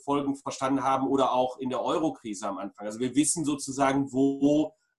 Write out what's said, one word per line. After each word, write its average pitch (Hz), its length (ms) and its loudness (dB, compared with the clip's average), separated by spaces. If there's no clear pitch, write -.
Folgen 139 320 0
verstanden 131 480 -2
haben 135 240 2
oder 131 240 4
auch 127 260 0
in 127 120 -4
der 117 120 -2
Euro-Krise 131 640 -2
am 95 120 -4
Anfang. 101 280 -10
Also 110 140 -6
wir 123 160 -2
wissen 151 280 2
sozusagen, 139 680 0
wo 139 640 2